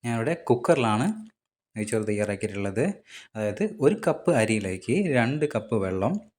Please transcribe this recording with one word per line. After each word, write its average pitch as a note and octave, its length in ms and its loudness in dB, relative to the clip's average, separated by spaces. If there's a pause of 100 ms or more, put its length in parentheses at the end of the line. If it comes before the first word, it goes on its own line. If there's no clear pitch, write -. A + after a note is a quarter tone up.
ഞാനിവിടെ A#2 300 -2 (160)
കുക്കറിലാണ് B2 580 4 (680)
നെയ്ച്ചോറ് G#2+ 360 -2
തയ്യാറാക്കിയിട്ടുള്ളത്. G2+ 720 -2 (480)
അതായത് G#2+ 300 -4 (220)
ഒരു F3+ 100 6 (100)
കപ്പ് E3+ 260 0 (100)
അരിയിലേക്ക് G#2 540 0 (240)
രണ്ട് D3 360 0
കപ്പ് A2+ 200 -2 (100)
വെള്ളം F#2+ 280 0 (240)